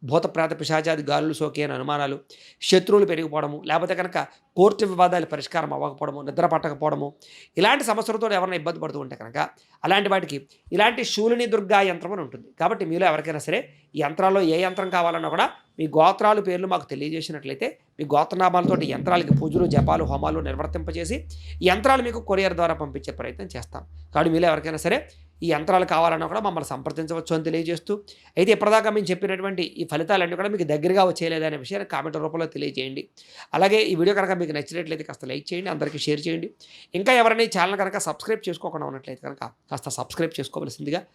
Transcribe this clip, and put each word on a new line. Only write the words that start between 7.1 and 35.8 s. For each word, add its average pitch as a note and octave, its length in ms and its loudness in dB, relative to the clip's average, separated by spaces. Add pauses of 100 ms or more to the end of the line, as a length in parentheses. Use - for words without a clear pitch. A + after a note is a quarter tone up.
ఇలాంటి B3+ 300 4
సమస్యలతో A3 380 -2 (100)
ఎవరైనా F3+ 220 -2
ఇబ్బంది E3 240 -6
పడుతూ D3 200 -6
ఉంటే C3 160 -14
కనుక A#2 160 -12 (480)
అలాంటి F#3+ 280 4
వాటికి D3 260 -2 (380)
ఇలాంటి A#3 260 4 (100)
శూలిని A#3 400 2
దుర్గా G3+ 280 4 (100)
యంత్రం E3+ 240 -6
అని F3+ 100 -6
ఉంటుంది. B2+ 220 -16 (140)
కాబట్టి F#3+ 300 0
మీలో F3 200 2
ఎవరికైనా D3+ 360 -4
సరే F#3 140 -2 (340)
ఈ D3+ 100 -2
యంత్రాల్లో F#3+ 360 2 (140)
ఏ E3 100 2
యంత్రం F#3 320 -4
కావాలన్నా E3 380 0
కూడా G3+ 120 2 (320)
మీ D#3+ 60 -2 (120)
గోత్రాలు G3 500 6
పేర్లు F3+ 260 -2
మాకు E3 180 0
తెలియజేసినట్లయితే D3+ 760 -6 (300)
మీ D3 60 -6 (100)
గోత్రనామాలతోటి F3 800 2
యంత్రాలకి D3+ 460 2
పూజలు, D#3+ 340 0
జపాలు, D#3 380 4
హోమాలు D3+ 360 -2
నిర్వర్తింపజేసి D#3+ 680 -6 (480)
ఈ F3+ 80 6
యంత్రాలు B3+ 360 4
మీకు A#3 120 -6 (100)
కొరియర్ F#3+ 300 2
ద్వారా E3 220 2
పంపించే C#3 380 -10
ప్రయత్నం - 360 -10
చేస్తాం. - 280 -12 (300)
కాబట్టి D#3+ 200 4
మీలో E3+ 180 4
ఎవరికైనా D#3 340 -2
సరే F#3 120 2 (480)
ఈ - 80 -2
యంత్రాలు F3+ 400 4
కావాలన్నా E3 380 2
కూడా G#3 140 -4
మమ్మల్ని E3 260 -4
సంప్రదించవచ్చు D#3 640 -6
అని D#3+ 120 -2
తెలియజేస్తూ, E3 460 -4 (440)
అయితే F#3 180 6
ఇప్పటిదాకా G#3+ 400 4
మేము G#3 160 -2
చెప్పినటువంటి F#3+ 520 -4 (180)
ఈ E3+ 100 -6
ఫలితాలన్నీ E3+ 480 0
కూడా G3+ 160 -2
మీకు F3 180 -2
దగ్గరగా F3 380 4
వచ్చేయలేదనే D#3+ 520 -4
విషయాన్ని G3 300 -8
కామెంట్ D3+ 320 -4
రూపంలో D#3+ 300 -4
తెలియజేయండి. C3+ 480 -6 (540)
అలాగే G3 220 6 (120)
ఈ F#3+ 100 0
వీడియో G3 180 4
కనుక F#3+ 220 2
మీకు D#3 160 -4
నచ్చినట్లయితే D#3 520 -8
కాస్త C#3+ 220 -16
లైక్ C#3+ 200 -10
చేయండి, F3+ 220 -6
అందరికీ D3+ 320 -6